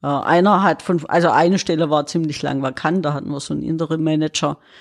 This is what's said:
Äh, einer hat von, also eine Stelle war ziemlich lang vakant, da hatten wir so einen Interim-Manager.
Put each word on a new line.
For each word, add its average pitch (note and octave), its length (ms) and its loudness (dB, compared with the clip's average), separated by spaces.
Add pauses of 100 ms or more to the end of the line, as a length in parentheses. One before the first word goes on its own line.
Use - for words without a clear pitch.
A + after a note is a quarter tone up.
Äh, C#3+ 60 -6
einer F3+ 560 4
hat - 180 2
von, F3 260 -2
also E3+ 220 2
eine E3+ 300 4
Stelle D#3+ 300 0
war D3 160 2
ziemlich D#3 360 -4
lang C3+ 200 -2
vakant, D#3 420 -2
da D3 100 -2
hatten - 160 -8
wir C#3+ 120 -8
so - 120 -8
einen D3 80 -4
Interim-Manager. D#3 960 -2 (240)